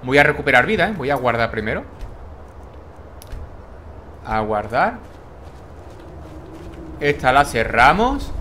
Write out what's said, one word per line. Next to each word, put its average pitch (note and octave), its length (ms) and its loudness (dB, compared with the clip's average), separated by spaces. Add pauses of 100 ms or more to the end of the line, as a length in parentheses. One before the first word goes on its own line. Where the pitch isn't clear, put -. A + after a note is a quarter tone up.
Voy B2+ 140 2
a C#3+ 60 10
recuperar C#3 420 6
vida, E3 240 2
¿eh? G#3+ 80 -4
Voy C#3 140 -2
a C#3+ 60 4
guardar A#2 340 2
primero. A2+ 340 -2 (2500)
A A2 160 -2
guardar. G#2+ 540 0 (2000)
Esta C#3+ 320 2
la C#3+ 120 8
cerramos. C#3 960 4